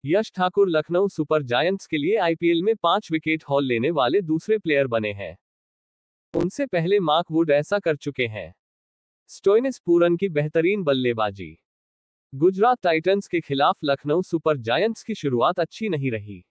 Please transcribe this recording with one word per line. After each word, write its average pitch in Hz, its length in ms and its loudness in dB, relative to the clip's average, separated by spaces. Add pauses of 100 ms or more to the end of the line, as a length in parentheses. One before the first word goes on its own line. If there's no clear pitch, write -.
यश 180 320 0
ठाकुर 185 320 2
लखनऊ 170 400 0
सुपर 156 340 0
जायंट्स 143 440 0
के 156 120 -2
लिए 175 200 0
आईपीएल 170 440 2
में 220 140 2
पांच 175 360 0
विकेट 160 360 -2
हॉल 139 160 2
लेने 123 260 0
वाले 147 300 2
दूसरे 165 380 -2
प्लेयर 143 280 0
बने 113 260 -2
हैं। 95 240 -12 (1000)
उनसे 180 320 -2
पहले 185 340 0
मार्क 160 300 0
वुड 160 200 2
ऐसा 147 280 2
कर 160 180 0
चुके 131 300 -4
हैं। 98 260 -10 (760)
स्टोइनिस 240 480 0
पूरन 170 380 2
की 196 120 -2
बेहतरीन 165 540 0
बल्लेबाजी। 113 760 -2 (760)
गुजरात 190 500 2
टाइटंस 180 460 0
के 170 120 -2
खिलाफ 143 440 0
लखनऊ 147 380 0
सुपर 160 360 -2
जायंट्स 139 440 -2
की 220 120 -6
शुरुआत 127 460 0
अच्छी 208 280 -4
नहीं 139 220 -2
रही। 101 400 -10